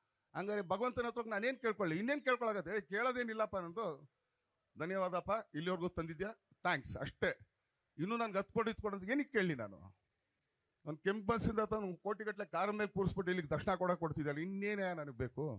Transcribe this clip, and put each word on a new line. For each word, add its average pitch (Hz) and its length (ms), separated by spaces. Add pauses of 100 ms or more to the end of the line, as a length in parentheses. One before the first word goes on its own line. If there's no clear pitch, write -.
(380)
ಹಂಗಾರೆ 202 240
ಭಗವಂತನ 233 440
ಹತ್ರಕ್ಕೆ 226 240
ನಾನೇನ್ 220 300
ಕೇಳ್ಕೊಳ್ಳಿ? 196 380
ಇನ್ನೇನ್ 269 260
ಕೇಳ್ಕೊಳಕತ್ತೆ? 220 520
ಏ, 208 40
ಕೇಳೋದೇನಿಲ್ಲಪ್ಪ 220 760
ನಂದು. 170 560 (680)
ಧನ್ಯವಾದಪ್ಪ, 185 760
ಇಲ್ಲಿವರೆಗೂ 175 320
ತಂದಿದ್ಯಾ, 165 440
ಥ್ಯಾಂಕ್ಸ್" - 640
ಅಷ್ಟೇ. - 580 (440)
ಇನ್ನು 196 180
ನನ್ಗೆ 220 220
ಹತ್ತು 196 140
ಕೋಟಿ 226 180
ಇತ್ಕೊಡು 202 260
ಅಂತ 190 140
ಏನಕ್ಕೆ 277 220
ಕೇಳಲಿ 185 220
ನಾನು? 104 220 (1080)
ಅವ್ನು 156 140
ಕೆಂಪು 196 280
ಬಸ್ಸಿಂದ 226 340
ತಂದು 208 360
ಕೋಟಿಗಟ್ಟಲೆ 208 500
ಕಾರ್ 190 260
ಮೇಲೆ 208 160
ಕೂರಿಸ್ಬಿಟ್ಟು 185 440
ಇಲ್ಲಿಗೆ 175 160
ದರ್ಶನ 156 260
ಕೊಡಕ್ಕೆ 180 260
ಕೊಡ್ತಿದ್ದಲ್ಲ, 151 380
ಇನ್ನೇನೇ 196 560
ನನಗೆ 143 220
ಬೇಕು? 127 280 (140)